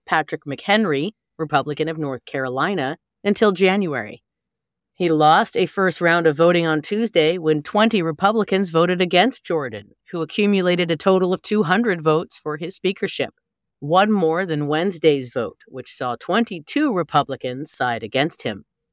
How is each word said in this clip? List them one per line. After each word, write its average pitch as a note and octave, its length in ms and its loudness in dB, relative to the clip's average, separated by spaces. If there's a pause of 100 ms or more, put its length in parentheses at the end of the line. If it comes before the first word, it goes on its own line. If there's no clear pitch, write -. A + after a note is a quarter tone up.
Patrick D#3 380 -2
McHenry, E3 640 -2 (260)
Republican D3+ 520 -2
of D#3+ 100 -8
North C3+ 280 -8
Carolina, C#3 680 -4 (280)
until G#3 260 2
January. F3+ 720 0 (720)
He F3 160 0
lost D#3 460 4
a F#3 100 2
first F#3 340 -2
round E3+ 280 2
of C#3+ 80 2
voting E3+ 280 4
on D#3 160 0
Tuesday F3+ 580 0
when D#3 260 0
twenty G#3+ 380 2
Republicans F#3+ 680 0
voted F3 300 2
against F#3 440 2
Jordan, C3 460 -6 (220)
who E3+ 100 -6
accumulated F3+ 680 0
a D#3+ 40 0
total F#3 380 2
of F3+ 80 -6
two G#3+ 220 0
hundred F3+ 400 0
votes D#3 340 0
for D3+ 180 -8
his F#3 200 -10
speakership, - 580 -4 (460)
one F3+ 320 2
more F3+ 340 0
than D3 220 -2
Wednesday's D3+ 600 0
vote, A#2 380 -6
which - 260 -14
saw B2 280 -6
twenty-two A3+ 760 -2
Republicans C#3 800 -4
side A#2+ 300 -4
against - 400 -2
him. G#2+ 220 -8 (280)